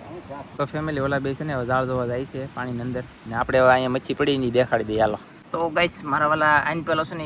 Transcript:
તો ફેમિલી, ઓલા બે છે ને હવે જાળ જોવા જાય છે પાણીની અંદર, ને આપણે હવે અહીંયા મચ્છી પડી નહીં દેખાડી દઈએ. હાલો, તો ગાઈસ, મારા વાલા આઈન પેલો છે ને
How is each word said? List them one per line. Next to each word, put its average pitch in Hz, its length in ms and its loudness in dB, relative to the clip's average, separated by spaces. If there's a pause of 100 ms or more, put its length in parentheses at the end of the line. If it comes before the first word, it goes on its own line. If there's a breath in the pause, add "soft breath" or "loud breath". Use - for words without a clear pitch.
(580)
તો 143 80 -2
ફેમિલી, 151 420 -4
ઓલા 139 120 0
બે 135 160 -4
છે 156 80 -10
ને 156 100 -4
હવે 123 120 -2
જાળ 127 220 0
જોવા 127 240 -2
જાય 131 140 -4
છે 131 140 -10 (160)
પાણીની 123 320 -6
અંદર, 123 160 -6 (240)
ને 113 80 -8
આપણે 127 240 2
હવે 127 120 8
અહીંયા 127 240 4
મચ્છી 131 240 -4
પડી 147 180 2
નહીં 123 160 0
દેખાડી 120 380 2
દઈએ. 110 100 2
હાલો, 107 180 2 (320)
તો 165 180 -2
ગાઈસ, 170 340 0
મારા 151 300 2
વાલા 151 260 4
આઈન 156 240 -2
પેલો 156 220 0
છે 175 100 -10
ને 156 100 -6